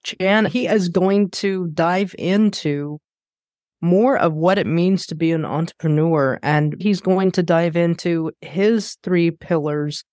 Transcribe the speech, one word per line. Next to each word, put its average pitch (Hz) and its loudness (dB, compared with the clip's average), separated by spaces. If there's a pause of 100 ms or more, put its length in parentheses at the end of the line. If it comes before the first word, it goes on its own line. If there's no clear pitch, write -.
Chan. 202 0
He 247 -2
is 180 0
going 190 2
to 190 -4
dive 175 -2
into 151 -2 (840)
more 202 4
of 160 2
what 175 2
it 180 -2
means 175 0
to - -10
be 160 0
an 160 -2
entrepreneur, 156 0
and 151 0
he's 190 0
going 185 0
to 185 0
dive 165 0
into 170 0 (100)
his 196 -2
three 170 2
pillars 147 -4